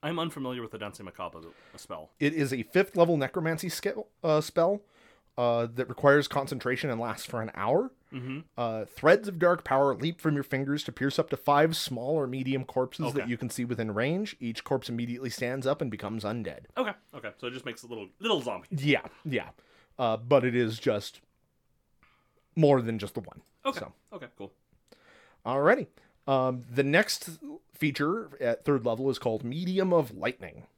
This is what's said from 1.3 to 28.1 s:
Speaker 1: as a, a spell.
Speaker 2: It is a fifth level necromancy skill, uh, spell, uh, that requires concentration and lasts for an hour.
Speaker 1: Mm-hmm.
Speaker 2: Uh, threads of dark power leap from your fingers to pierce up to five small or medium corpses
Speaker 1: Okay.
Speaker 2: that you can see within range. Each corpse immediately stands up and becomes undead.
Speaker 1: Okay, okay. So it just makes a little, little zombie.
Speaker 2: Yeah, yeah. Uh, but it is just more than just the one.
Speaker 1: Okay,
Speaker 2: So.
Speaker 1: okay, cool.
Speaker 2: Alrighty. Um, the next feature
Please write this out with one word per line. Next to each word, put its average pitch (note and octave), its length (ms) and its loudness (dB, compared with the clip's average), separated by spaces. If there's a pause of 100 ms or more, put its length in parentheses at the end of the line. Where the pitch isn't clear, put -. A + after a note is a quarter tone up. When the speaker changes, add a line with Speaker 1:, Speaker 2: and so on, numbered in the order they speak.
Speaker 1:
as D#2+ 60 -18
a, E2 40 -18 (260)
a - 40 -18
spell. D#2 320 -14 (100)
Speaker 2:
It D3 120 2
is C#3+ 200 -2
a A#2+ 100 -4
fifth F#3+ 320 0
level E3+ 220 6
necromancy D#3+ 500 -2
skill, - 400 -6 (160)
uh, D#3 160 4
spell, F3 420 2 (560)
uh, A#2 380 2
that B2+ 140 -4
requires C#3+ 400 6
concentration C3+ 600 -2
and A2+ 120 -2
lasts A2+ 240 -6
for A#2 160 -6
an A2 140 -6
hour. D3 360 0 (220)
Speaker 1:
Mm-hmm. C3 280 -8 (140)
Speaker 2:
Uh, A2+ 300 -2
threads G#3 420 4
of F3 120 -8
dark F3 240 4
power C3+ 320 4
leap E3 260 -4
from D3+ 140 2
your C#3 80 -2
fingers C#3 400 -2
to - 80 -8
pierce C3+ 260 -2
up D#3 140 0
to C#3 60 -2
five D3+ 380 4
small B2+ 380 -4
or D3+ 140 0
medium C3 360 -2
corpses B2+ 440 -2
Speaker 1:
Okay. C3 140 -2
Speaker 2:
that A#2+ 80 -4
you A#2+ 80 0
can B2 120 -6
see A#2+ 160 -4
within A2+ 260 -2
range. D#3 480 -2
Each A#2 240 -6
corpse C3 240 -2
immediately A#2+ 440 -4
stands B2+ 340 -4
up C#3 160 0
and C#3 80 -4
becomes G#2+ 340 -6
undead. G#2 420 -6 (120)
Speaker 1:
Okay, A3 140 -2 (240)
okay. A2+ 240 -10
So B2+ 80 -8
it A#2+ 60 -6
just B2+ 120 -10
makes A#2 160 -10
a A#2+ 60 -20
little, A2 220 -10 (100)
little G3+ 220 0
zombie. A2 280 -6
Speaker 2:
Yeah, C#3+ 320 2 (240)
yeah. B2+ 240 -4 (480)
Uh, A2+ 200 2
but B2 280 4
it B2+ 80 2
is A2+ 240 2
just - 440 -2 (1300)
more C#3+ 280 6
than A2+ 160 -4
just G2 160 -8
the A2+ 60 -6
one. - 200 -18 (240)
Speaker 1:
Okay, C4+ 140 -2
Speaker 2:
So. - 140 -12 (200)
Speaker 1:
okay, C#3+ 140 -14 (100)
cool. G2 160 -14 (880)
Speaker 2:
Alrighty. D3+ 440 4 (400)
Um, C3 440 2
the C3+ 120 2
next E3 460 2 (440)
feature D#3 560 -2 (100)